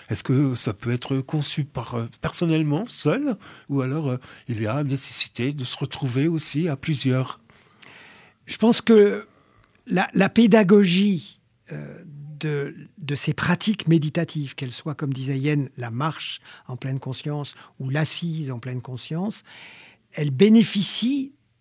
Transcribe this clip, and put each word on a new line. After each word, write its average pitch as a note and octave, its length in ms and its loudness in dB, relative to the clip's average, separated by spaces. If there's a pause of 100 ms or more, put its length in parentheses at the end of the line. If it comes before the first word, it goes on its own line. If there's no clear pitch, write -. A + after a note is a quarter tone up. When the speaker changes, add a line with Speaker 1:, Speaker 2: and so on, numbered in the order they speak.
(100)
Speaker 1:
est-ce G#2+ 120 -4
que C3+ 320 0
ça A2+ 200 -4
peut A#2+ 180 -6
être B2 280 -4
conçu C#3+ 440 -4
par, B2 300 -10
euh, A#2 120 -4 (140)
personnellement, D#3+ 680 0
seul, A#3 500 -2 (320)
ou C#3 100 0
alors, C#3 280 -2
euh, B2+ 80 -2 (320)
il A2 120 -4
y A2 60 -2
a C3+ 180 -2
nécessité C3+ 680 -4
de C#3+ 120 -8
se - 120 -8
retrouver C3+ 520 -2
aussi D#3+ 400 -2
à C#3 80 -2
plusieurs ? B2+ 640 -2 (1080)
Speaker 2:
Je - 120 -12
pense A3+ 240 4
que G#3 440 6 (600)
la, F3+ 260 0
la F#3+ 160 4
pédagogie, G3+ 1120 6 (320)
euh, D3 300 -14 (360)
de, C#3+ 380 -4 (220)
de C#3+ 160 -4
ces D3+ 180 -2
pratiques - 560 0
méditatives, D#3 640 0
qu'elles B2+ 180 -8
soient, D3+ 220 -8
comme C#3 180 -4
disait C3+ 260 -4
Yen, C#3+ 400 0
la A#2 120 -8
marche C#3+ 500 -6 (280)
en B2+ 80 -10
pleine C3 240 -6
conscience C#3+ 540 -8 (260)
ou C3 80 -6
l'assise D#3 600 -2
en B2 80 -6
pleine B2+ 240 -8
conscience, D#3 600 -6 (680)
elle D3 180 -2
bénéficie A3 1040 4 (280)